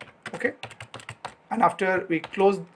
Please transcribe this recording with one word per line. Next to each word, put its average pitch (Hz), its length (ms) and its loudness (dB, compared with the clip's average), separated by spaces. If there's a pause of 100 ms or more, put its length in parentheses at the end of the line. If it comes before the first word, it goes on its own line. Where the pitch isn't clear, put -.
(340)
okay, - 180 -2 (960)
and 226 120 0
after 185 480 2
we 160 100 2
close 196 400 2 (160)